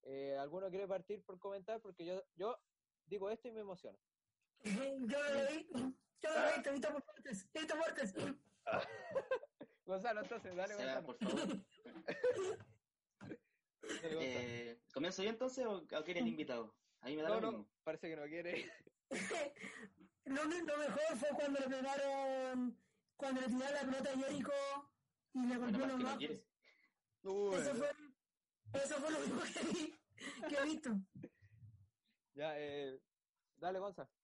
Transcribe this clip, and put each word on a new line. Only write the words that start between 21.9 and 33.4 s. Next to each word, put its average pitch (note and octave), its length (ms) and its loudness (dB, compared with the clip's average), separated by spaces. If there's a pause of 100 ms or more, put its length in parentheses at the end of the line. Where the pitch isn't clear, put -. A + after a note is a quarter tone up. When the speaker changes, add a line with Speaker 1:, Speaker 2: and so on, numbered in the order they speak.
Speaker 2:
cuando C4 240 0
le B3+ 60 0
tiraron B3+ 280 2
la D4 60 2
pelota C4+ 320 0
a C4 60 2
Jericho C#4+ 340 0 (800)
y B3+ 140 2
le B3 100 2
Speaker 3:
Bueno, A#3+ 220 2
Speaker 2:
golpeó - 0 -
Speaker 3:
más C4+ 100 2
Speaker 2:
los C4 80 0
Speaker 3:
que - 0 -
no - 80 0
Speaker 2:
brazos. - 140 0
Speaker 3:
quiere. - 260 -4 (800)
Speaker 1:
Uy, G3 340 2
Speaker 2:
Eso D3 160 2
Speaker 1:
no. - 80 0
Speaker 2:
fue, - 100 2 (920)
eso D4 180 0
fue D#4 100 0
lo D#4 100 2
único - 200 0
que - 320 0
vi, - 260 -2 (520)
que D4 40 0
he C#4 100 4
visto. D4+ 260 0 (1400)
Speaker 1:
Ya, D3 260 -2
eh, C#3+ 400 -6 (560)